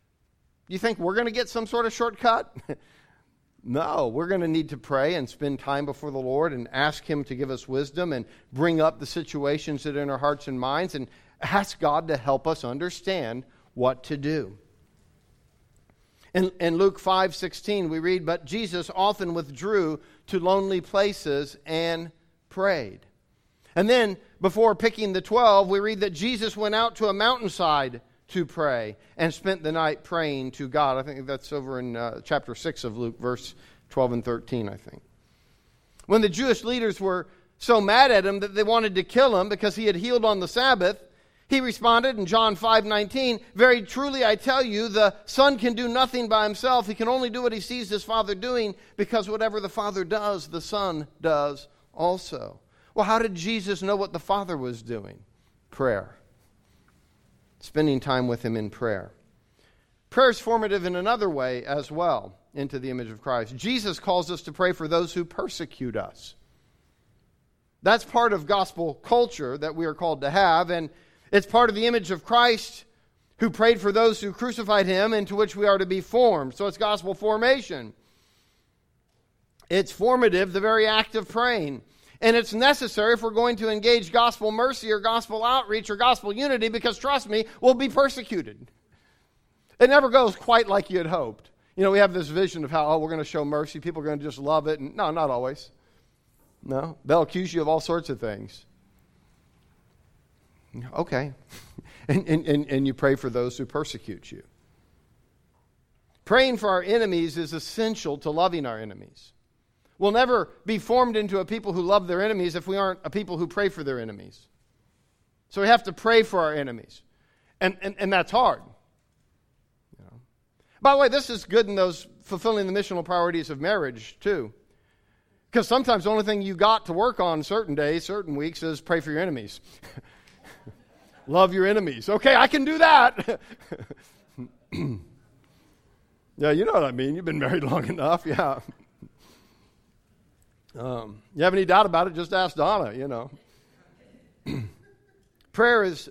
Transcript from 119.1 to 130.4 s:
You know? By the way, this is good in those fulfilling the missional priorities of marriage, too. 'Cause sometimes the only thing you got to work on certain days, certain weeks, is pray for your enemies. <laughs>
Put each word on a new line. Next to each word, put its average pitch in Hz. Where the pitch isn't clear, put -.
You 98
know? 117
By 269
the 277
way, 277
this 269
is 226
good 214
in 202
those 185
fulfilling 202
the 185
missional 196
priorities 170
of 139
marriage, 143
too. 147
'Cause -
sometimes 240
the 202
only 214
thing 208
you 190
got 208
to 170
work 214
on 165
certain 196
days, 151
certain 190
weeks, 156
is 160
pray 165
for 151
your 151
enemies. 139
<laughs> -